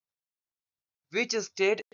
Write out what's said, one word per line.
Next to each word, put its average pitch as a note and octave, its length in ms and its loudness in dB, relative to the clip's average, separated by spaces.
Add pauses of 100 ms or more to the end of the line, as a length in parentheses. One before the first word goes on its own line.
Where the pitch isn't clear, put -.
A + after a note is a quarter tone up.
(1160)
Which A3 340 -2
state G3 320 2 (120)